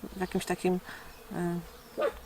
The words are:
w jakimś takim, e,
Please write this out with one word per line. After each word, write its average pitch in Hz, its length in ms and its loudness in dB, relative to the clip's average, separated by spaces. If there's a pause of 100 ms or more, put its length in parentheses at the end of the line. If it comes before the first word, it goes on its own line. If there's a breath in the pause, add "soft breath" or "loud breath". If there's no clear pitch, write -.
(160)
w 190 40 -4
jakimś 185 240 2
takim, 180 360 4 (520 loud breath)
e, 175 260 2 (680)